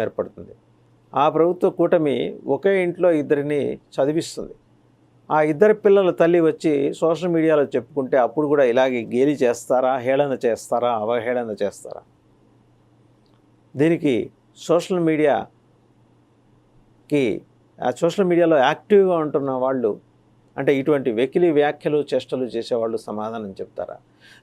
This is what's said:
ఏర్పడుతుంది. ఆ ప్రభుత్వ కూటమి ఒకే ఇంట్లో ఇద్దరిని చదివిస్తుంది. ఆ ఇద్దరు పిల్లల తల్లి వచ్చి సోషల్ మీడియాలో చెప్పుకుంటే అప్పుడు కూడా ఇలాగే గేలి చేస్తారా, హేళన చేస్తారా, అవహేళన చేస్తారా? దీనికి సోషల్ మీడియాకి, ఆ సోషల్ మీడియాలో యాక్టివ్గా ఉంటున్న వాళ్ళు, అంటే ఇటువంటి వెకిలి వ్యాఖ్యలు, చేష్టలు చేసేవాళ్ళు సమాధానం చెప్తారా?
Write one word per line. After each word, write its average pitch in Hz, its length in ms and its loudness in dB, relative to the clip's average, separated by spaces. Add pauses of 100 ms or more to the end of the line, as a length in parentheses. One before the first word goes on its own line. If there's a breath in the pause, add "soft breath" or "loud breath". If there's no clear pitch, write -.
ఏర్పడుతుంది. - 500 -10 (580)
ఆ 135 160 0
ప్రభుత్వ 170 400 2 (100)
కూటమి 165 360 2 (400)
ఒకే 196 180 0 (100)
ఇంట్లో 175 300 0
ఇద్దరిని 147 460 -2 (360)
చదివిస్తుంది. 143 600 -4 (760)
ఆ 151 80 2 (140)
ఇద్దరు 208 220 4
పిల్లల 196 360 4
తల్లి 170 300 4
వచ్చి 160 320 0 (280)
సోషల్ 165 340 0
మీడియాలో 156 300 2 (100)
చెప్పుకుంటే 131 440 -4
అప్పుడు 131 340 0
కూడా 143 200 4
ఇలాగే 127 280 0 (140)
గేలి 139 280 2
చేస్తారా, 127 540 0
హేళన 135 360 0 (120)
చేస్తారా, 120 460 -2 (120)
అవహేళన 120 480 -4 (120)
చేస్తారా? - 400 -8 (1700)
దీనికి 151 400 0 (540)
సోషల్ 175 400 0
మీడియాకి, 147 360 0 (2250)
ఆ - 120 -4
సోషల్ 170 400 -2
మీడియాలో 170 260 4 (120)
యాక్టివ్గా 185 560 2
ఉంటున్న 139 260 -2
వాళ్ళు, 127 420 -2 (640)
అంటే 139 240 2
ఇటువంటి 131 320 0
వెకిలి 139 380 2
వ్యాఖ్యలు, 147 480 0 (160)
చేష్టలు 127 300 -4
చేసేవాళ్ళు 113 520 -4 (120)
సమాధానం 107 420 -8 (100)
చెప్తారా? - 360 -12 (460 soft breath)